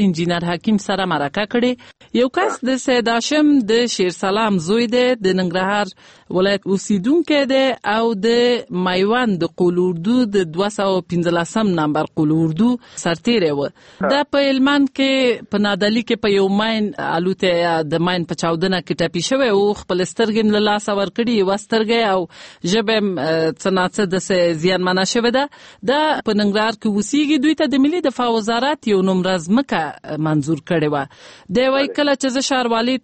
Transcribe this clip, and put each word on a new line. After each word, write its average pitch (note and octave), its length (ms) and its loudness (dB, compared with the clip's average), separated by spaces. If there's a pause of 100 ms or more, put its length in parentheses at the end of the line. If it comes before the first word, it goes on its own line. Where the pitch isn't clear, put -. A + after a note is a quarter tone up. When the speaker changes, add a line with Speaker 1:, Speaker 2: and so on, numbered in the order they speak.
Speaker 1:
انجینر F3 480 0
حکیم F3 260 0 (120)
سره F#3+ 240 -2
مرکه D3 400 -2
کړې. B3 200 0 (460)
یو B3+ 180 2
کس F#4+ 320 -2
د C4 140 0
سید B3 260 0
هاشم D4 400 2 (220)
د A#3 240 4
شیر F3+ 180 0 (120)
سلام G3+ 420 0
زوی A#3 200 2
دی، B3 200 0 (180)
د - 20 2 (120)
ننګرهار F#3+ 480 0 (500)
ولایت G3 300 0
اوسیدونکی A3+ 760 0 (100)
دی C4+ 140 2 (300)
او A3+ 200 0 (120)
د - 20 4 (580)
میوند G3+ 560 0
د E3 160 -2
قول F3 180 2 (100)
اردو F#3 320 0 (180)
د F#3+ 180 2
دوه G3 220 0
سوه F#3+ 340 0
پنځلسم E3+ 560 0 (140)
نمبر D3+ 240 0 (160)
قول D3+ 160 2
اردو E3 340 2 (320)
سرتیری E3+ 480 0
و. C#3+ 160 -2
Speaker 2:
ها. - 460 -8
Speaker 1:
دا C#4 80 2 (120)
په C#4+ 140 2
هلمند C4+ 400 2 (100)
کې C4 540 0
په G#3 160 0
نادعلي G#3 420 0
کې A#3 140 0
په A3 140 0
یو G3 100 2 (140)
ماین A3 280 -2 (200)
الوتې F3+ 440 0 (140)
یا E3+ 160 2
د D#3+ 260 0
ماین F3 220 -2
په E3+ 140 -6
چاودنه E3+ 420 0
کې - 160 -4
ټپي E3 260 -2
شوی C4 220 0
و. G3+ 320 2
خپل F3+ 300 -2
سترګې A3 320 0
هم G#3+ 120 4
له G#3 140 2
لاسه G#3 300 -2
ورکړي، A3+ 320 -2 (100)
یوه G3 140 0 (100)
سترګه A3 340 0 (140)
او F#3+ 60 2 (520)
ژبه A3 260 0
هم، G3 200 -2
اه، D#3+ 320 0
څه - 180 -4 (100)
ناڅه F3+ 240 0 (120)
داسې F3 500 0
زیانمنه F#3 480 2
شوې A#3+ 260 0
ده. C#4 60 0 (480)
دا C#4+ 80 2 (260)
په A3 100 -2
ننګرهار G#3+ 440 0
کې A3 160 -2
اوسیږي. C#4+ 480 0
دوی D4+ 100 4
ته D#4 200 0
د C#4 100 2
ملي E4 160 0
دفاع B3+ 320 -2
وزارت A#3 560 -2
یو G3 120 4 (100)
نمره F#3 260 0 (100)
ځمکه، G#3+ 380 0
اه، - 420 -10
منظور D3+ 320 0 (120)
کړې D#3 240 0
وه. C#3 100 -2 (500)
دی B3+ 140 2
وایي، C4+ 180 0
Speaker 2:
بله. - 100 -8
Speaker 1:
کله C#4+ 240 2
چې C4 140 0
زه C#4 140 0
ښاروالۍ A#3+ 560 0